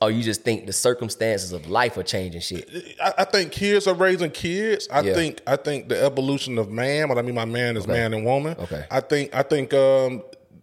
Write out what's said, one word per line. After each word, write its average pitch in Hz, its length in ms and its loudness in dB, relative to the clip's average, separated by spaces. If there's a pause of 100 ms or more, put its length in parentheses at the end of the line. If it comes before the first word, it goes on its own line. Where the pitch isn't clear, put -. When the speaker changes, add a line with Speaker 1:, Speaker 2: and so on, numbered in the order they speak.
Speaker 1:
or 110 40 4
you 113 140 2
just 110 200 -2
think 110 240 0
the 95 60 -6
circumstances 110 800 0
of 80 180 -8
life 113 280 0
are 92 60 -2
changing 87 380 -4
shit? - 280 -8 (340)
Speaker 2:
I, 190 160 2
I 190 60 4
think 185 260 0
kids 202 360 2
are 185 60 6
raising 180 380 0
kids. 196 580 -2
I 143 120 2
Speaker 1:
Yeah. 98 140 2
Speaker 2:
think, 160 300 -2
I 135 120 2
think 139 320 -6
the 104 120 0
evolution 135 560 0
of 104 140 -2
man, 139 380 0
what 127 80 0
I 120 60 2
mean 123 120 -4
by 113 100 -2
man 120 300 -2
is 107 80 -4
Speaker 1:
Okay. - 100 -2
Speaker 2:
man 113 200 2
and 107 120 -2
woman. 143 320 0
Speaker 1:
Okay. - 320 -8
Speaker 2:
I 131 120 0
think, 143 340 0
I 135 80 2
think, 135 300 0
um, 135 500 4 (400)